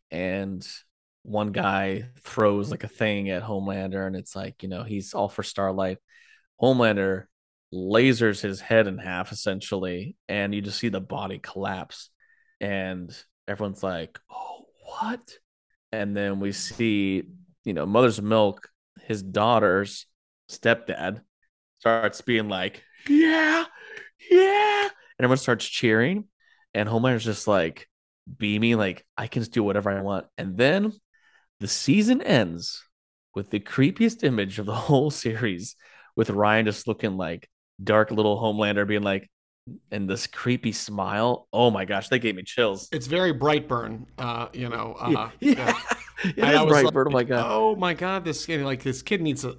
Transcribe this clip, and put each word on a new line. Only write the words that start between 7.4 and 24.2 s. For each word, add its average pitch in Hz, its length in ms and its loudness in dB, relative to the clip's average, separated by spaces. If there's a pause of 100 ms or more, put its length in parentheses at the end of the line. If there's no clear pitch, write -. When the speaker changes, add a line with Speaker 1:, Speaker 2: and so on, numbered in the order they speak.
Speaker 1:
lasers 110 720 2
his 98 180 -6
head 113 280 4
in 92 100 -6
half, 90 340 -8
essentially, 95 840 -6 (120)
and 101 280 -2
you 104 60 -4
just 101 180 -6
see 117 100 -2
the 95 100 -4
body 95 380 -8
collapse, - 720 -10 (500)
and 92 560 -6 (320)
everyone's 101 360 -6
like, 87 360 -6 (120)
"Oh, - 340 -14 (180)
what?" - 480 -10 (600)
And 101 260 -4
then 98 220 -2
we 101 120 -2
see, 98 680 0 (420)
you 104 100 -4
know, 76 120 -2
Mother's 107 340 4
Milk, 104 480 2 (360)
his 104 180 -6
daughter's 104 840 2 (420)
stepdad, 110 720 -2 (560)
starts 113 440 2
being 110 280 0
like, 95 340 -4 (240)
"Yeah, 320 580 4 (680)